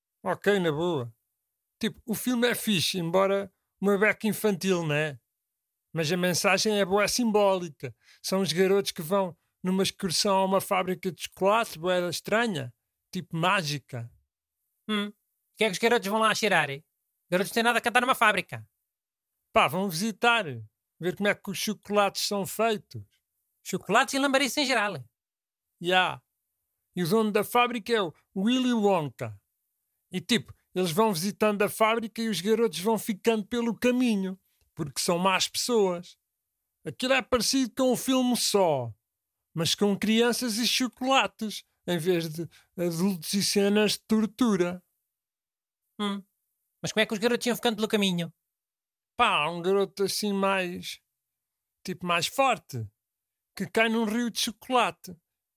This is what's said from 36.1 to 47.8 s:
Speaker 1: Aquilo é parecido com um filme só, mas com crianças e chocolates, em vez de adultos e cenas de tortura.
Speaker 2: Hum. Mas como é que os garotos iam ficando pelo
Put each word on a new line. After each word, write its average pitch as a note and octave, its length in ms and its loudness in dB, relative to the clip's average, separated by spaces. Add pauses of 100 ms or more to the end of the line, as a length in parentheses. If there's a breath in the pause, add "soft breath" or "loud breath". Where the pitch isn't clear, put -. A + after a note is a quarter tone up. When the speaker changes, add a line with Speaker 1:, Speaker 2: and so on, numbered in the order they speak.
Speaker 1:
Aquilo B3+ 280 -2
é B3+ 100 2
parecido B3 520 0
com B3+ 180 4
um F#3+ 40 0
filme B3+ 400 2
só, D3 560 2 (640)
mas D#3+ 180 0
com G3+ 240 0
crianças A3+ 600 0
e A3+ 100 0
chocolates, B3 960 -2 (240)
em F3 100 -2
vez E3 320 0
de D#3+ 180 -10 (300 soft breath)
adultos F3 560 -2
e G3 100 0
cenas G3+ 500 2
de - 80 -8
tortura. G#3 840 0 (1160)
Speaker 2:
Hum. G3+ 240 -4 (580)
Mas D#3+ 100 -6
como A3 100 0
é G#3+ 60 4
que A3+ 60 -6
os G3+ 60 -6
garotos A#3+ 280 -2
iam A3+ 80 0
ficando A#3 200 0
pelo G#3+ 120 -2